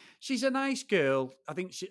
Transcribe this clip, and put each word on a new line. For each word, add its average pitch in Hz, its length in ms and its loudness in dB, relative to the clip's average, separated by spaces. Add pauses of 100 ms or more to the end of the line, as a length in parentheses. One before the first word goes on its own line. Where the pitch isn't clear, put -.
(180)
she's 254 240 -4
a 269 80 2
nice 269 320 0
girl. 135 500 2 (140)
I 156 80 -10
think 185 180 -6
she, - 180 -10